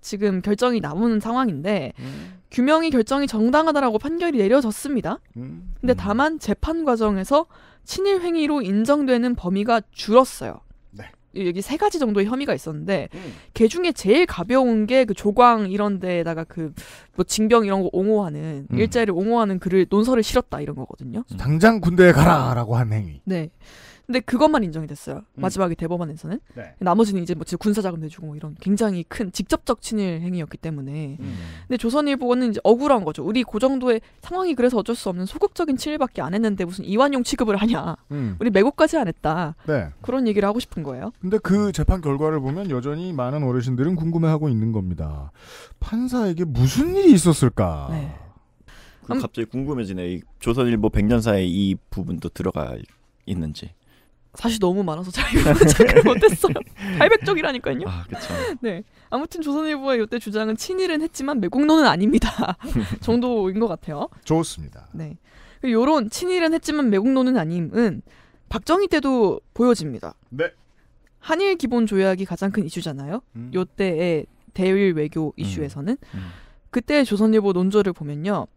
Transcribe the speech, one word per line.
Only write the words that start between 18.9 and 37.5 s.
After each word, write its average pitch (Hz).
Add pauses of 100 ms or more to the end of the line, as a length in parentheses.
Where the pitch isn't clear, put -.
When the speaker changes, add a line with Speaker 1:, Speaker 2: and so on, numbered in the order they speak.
Speaker 1:
옹호하는 202
글을, 185
논설을 226
실었다 -
이런 147
거거든요. 135 (160)
Speaker 2:
"당장 160
군대에 175
가라"라고 123
한 117
행위. 90
Speaker 1:
네. 175 (540)
근데 247
그것만 269
인정이 156
됐어요. 143
Speaker 2:
음. 175 (180)
Speaker 1:
마지막에 185
대법원에서는. 165 (160)
Speaker 2:
네. 92
Speaker 1:
나머지는 196
이제 175
뭐 156
진짜 175
군사자금 190
내주고 156
뭐 147
이런 151
굉장히 196
큰 196
직접적 -
친일 190
행위였기 170
때문에. 147
Speaker 2:
음. 92 (300)
Speaker 1:
근데 247
조선일보는 254
이제 202
억울한 240
거죠. 151
"우리 220
그 214
정도의 254 (180)
상황이 359
그래서 247
어쩔 220
수 -
없는 180
소극적인 311
친일밖에 294
안 151
했는데 202
무슨 185
이완용 247
취급을 220